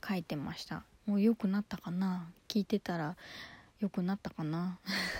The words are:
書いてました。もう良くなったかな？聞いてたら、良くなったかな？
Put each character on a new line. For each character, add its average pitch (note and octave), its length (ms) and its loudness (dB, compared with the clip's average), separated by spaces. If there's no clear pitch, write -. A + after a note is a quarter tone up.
書 G#3 60 2
い F3+ 80 0
て E3 140 -4
ま D#3+ 200 -4
し - 100 -12
た。 - 180 -8
も G#3 80 4
う G3+ 60 6
良 A3+ 120 8
く A3 140 0
な G3 140 2
っ - 60 0
た F#3 120 -8
か - 100 -8
な？ F3+ 400 -2
聞 - 120 2
い G3 60 2
て G3+ 140 2
た F3 200 -2
ら、 D#3+ 180 -2
良 G3+ 100 2
く F#3 140 0
な F#3 100 2
っ G#3 80 -4
た F#3+ 80 -6
か - 140 -6
な？ E3+ 340 -2